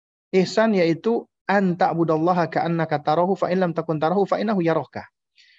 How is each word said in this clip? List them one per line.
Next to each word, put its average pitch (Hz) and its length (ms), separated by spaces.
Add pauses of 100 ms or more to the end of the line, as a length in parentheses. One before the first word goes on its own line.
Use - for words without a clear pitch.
(360)
Ihsan 208 400
yaitu 170 480 (240)
an 185 320
ta'budallaha 165 720
ka'annaka 160 480
tarahu 175 400
fa 165 80
in 185 160
lam 170 80
takun 160 240
tarahu 180 320
fa 185 160
innahu 208 160
yaraka. 160 480 (520)